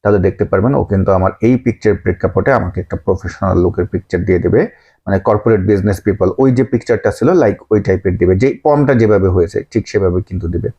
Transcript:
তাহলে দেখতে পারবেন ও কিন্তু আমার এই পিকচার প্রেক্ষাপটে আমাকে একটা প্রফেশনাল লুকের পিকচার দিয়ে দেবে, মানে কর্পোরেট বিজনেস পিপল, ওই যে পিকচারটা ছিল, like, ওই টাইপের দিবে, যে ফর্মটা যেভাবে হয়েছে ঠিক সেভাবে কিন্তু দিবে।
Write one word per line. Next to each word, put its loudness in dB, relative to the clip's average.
তাহলে 2
দেখতে 0
পারবেন 0
ও 0
কিন্তু 0
আমার 0
এই 2
পিকচার -2
প্রেক্ষাপটে -2
আমাকে -2
একটা -8
প্রফেশনাল -2
লুকের -2
পিকচার -6
দিয়ে 2
দেবে, 2
মানে 0
কর্পোরেট 0
বিজনেস 0
পিপল, 0
ওই 4
যে 2
পিকচারটা -2
ছিল, 2
like, 2
ওই 2
টাইপের -2
দিবে, 2
যে 0
ফর্মটা 2
যেভাবে 2
হয়েছে 0
ঠিক -4
সেভাবে 0
কিন্তু -6
দিবে। -4